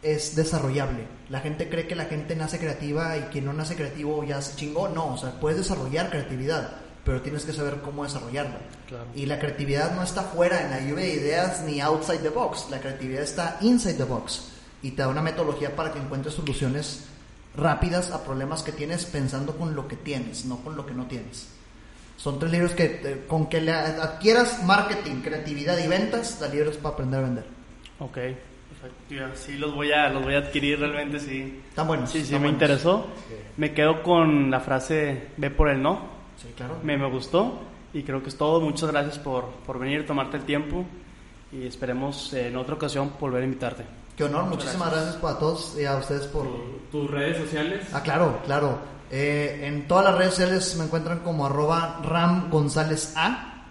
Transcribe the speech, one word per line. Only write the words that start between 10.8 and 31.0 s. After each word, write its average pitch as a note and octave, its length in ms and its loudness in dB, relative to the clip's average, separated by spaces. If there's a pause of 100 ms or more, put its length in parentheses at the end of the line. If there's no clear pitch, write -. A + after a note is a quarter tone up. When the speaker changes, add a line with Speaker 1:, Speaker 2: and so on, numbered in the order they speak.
Speaker 1:
lluvia D3 240 -2
de E3+ 80 0
ideas D#3 520 2
ni D3 160 -2
outside D#3 380 2
the A3+ 100 0
box. A3+ 400 -2
La C3+ 100 -6
creatividad C3+ 440 -4
está E3+ 380 -4
inside A3+ 340 6
the C3+ 80 0
box - 460 -4 (340)
y C3+ 80 -6
te C#3 100 -4
da C3+ 60 2
una C#3 160 0
metodología D3 520 0
para D#3+ 160 -2
que D3 80 -6
encuentres C#3 360 -4
soluciones C#3 680 -2 (500)
rápidas D#3+ 560 0
a - 120 -6
problemas C3+ 400 -6
que D3 100 -8
tienes D#3 320 -6
pensando C#3 500 -4
con D#3 200 -4
lo C3+ 120 -6
que A#2 80 -8
tienes, B2 500 -8
no B2+ 120 -6
con D#3 180 -10
lo C#3+ 100 -8
que C#3 80 -10
no B2+ 140 -6
tienes. A#2 420 -10 (680)
Son C#3 200 -4
tres D#3+ 140 0
libros F3 220 4
que, - 300 2
eh, C#3 240 -6
con D#3+ 200 2
que E3 140 2
le D#3+ 100 2
adquieras D#3+ 920 4
marketing, F#3 580 4
creatividad D3+ 560 -2
y E3 100 2
ventas, G#3+ 540 2
la D3 60 -2
libro D3 220 2
es D3+ 80 -6
para D3 160 -4
aprender C3 260 0
a C3 40 2
vender. A#2+ 220 -2 (540)
Speaker 2:
Ok, B2 140 -10
perfecto. C3 840 -10 (140)
Yo C3+ 140 -8 (120)
sí C#3+ 220 -10
los D3 160 -2
voy D3 180 2
a, D3 180 6
los C3+ 140 0
voy C3+ 120 2
a C#3+ 40 8
adquirir, C#3+ 400 0
realmente D3 400 -2